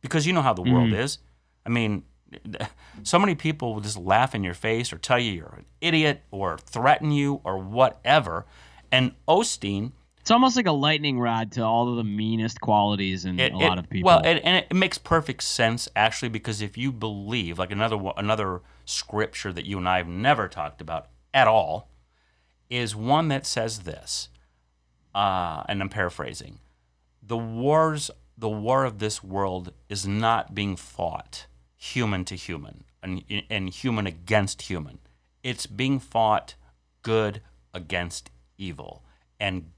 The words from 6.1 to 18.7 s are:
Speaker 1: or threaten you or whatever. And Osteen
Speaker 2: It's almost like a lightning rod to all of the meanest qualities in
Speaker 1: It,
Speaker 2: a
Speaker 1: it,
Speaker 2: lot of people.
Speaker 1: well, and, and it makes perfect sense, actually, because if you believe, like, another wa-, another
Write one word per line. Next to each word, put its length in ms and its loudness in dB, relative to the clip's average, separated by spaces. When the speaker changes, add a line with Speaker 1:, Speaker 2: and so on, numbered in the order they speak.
Speaker 1:
or 280 -2
threaten 540 2
you 340 0
or 120 -2
whatever. 880 2
And 220 4
Osteen 640 2
Speaker 2:
It's 100 -10
almost 280 6
like 100 2
a 60 4
lightning 480 2
rod 320 0
to 100 -2
all 260 2
of 60 -2
the 80 -2
meanest 560 -2
qualities 640 0
in 160 -4
Speaker 1:
It, 140 2
Speaker 2:
a 20 -10
Speaker 1:
it, 40 -6
Speaker 2:
lot 100 0
of 100 -10
people. 180 0
Speaker 1:
well, 180 8
and, 140 4
and 180 2
it 60 -2
makes 220 2
perfect 460 0
sense, 520 0
actually, 340 2
because 320 -6
if 160 -6
you 140 -4
believe, 680 -4
like, 140 -2
another 260 0
wa-, 200 -4
another 420 0